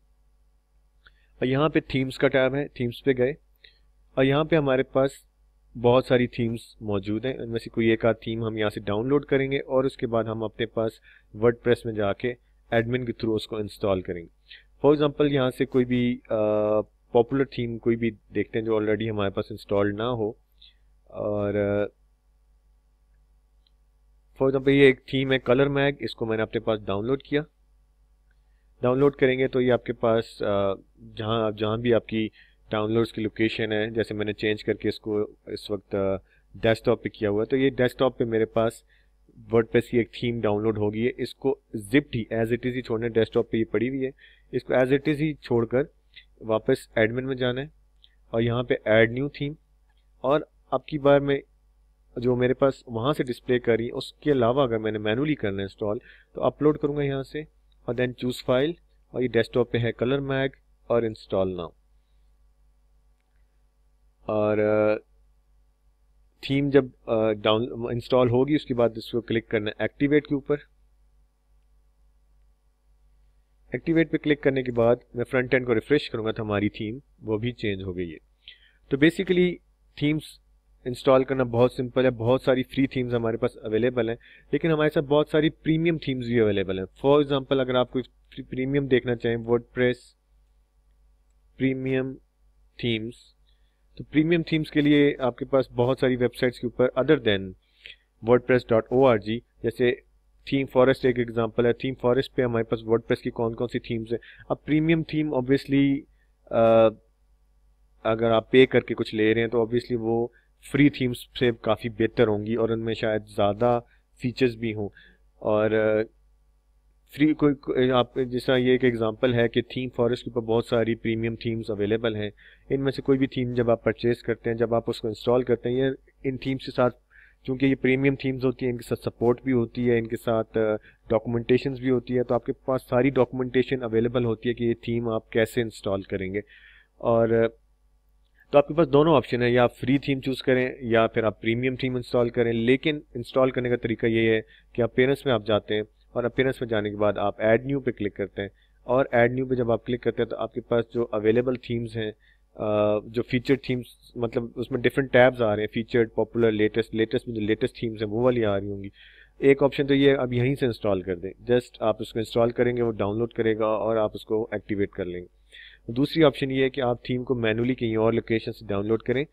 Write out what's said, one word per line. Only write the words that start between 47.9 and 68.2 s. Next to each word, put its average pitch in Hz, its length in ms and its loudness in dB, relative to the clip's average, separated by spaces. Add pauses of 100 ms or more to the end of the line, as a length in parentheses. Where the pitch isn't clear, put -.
और 117 100 0
यहाँ 120 300 -2
पे 127 60 -2 (100)
add 113 300 4
new 143 140 -6
theme। 143 220 -8 (720)
और 147 260 0 (220)
अब 131 160 -4
की 151 100 -6
बार 139 220 6
में 139 220 -2 (760)
जो 123 180 0
मेरे 123 180 2
पास - 340 0
वहाँ 120 240 -2
से 151 120 -2
डिस्प्ले 123 340 -2
कर 113 200 2
रही 117 80 -2
है, - 60 -8
उसके - 380 -6
अलावा 131 320 4
अगर 113 160 0
मैंने 107 200 -2
मैनुअली 120 360 0
करना 98 220 -4
है 98 60 -4
इंस्टॉल 104 380 -6 (340)
तो - 60 -8
अपलोड 147 380 0
करूँगा 147 240 -4
यहाँ 139 200 -4
से 151 240 -12 (420)
और 120 60 -4
then 123 200 -2
choose 123 260 -6 (100)
file 139 220 0 (420)
और 123 80 -4
ये 123 60 -2
डेस्कटॉप 113 440 0
पे 120 60 0
है 117 140 -2
कलर 135 280 -2
मैग 135 300 -2 (400)
और 117 180 2
install 95 460 -4
now। 85 160 -10 (2500)
और, 107 300 0
अ, 107 520 2 (1400)
थीम 139 200 0
जब, 131 220 6 (160)
अ, 110 240 2
डाउन, 113 600 0
इंस्टॉल 123 360 2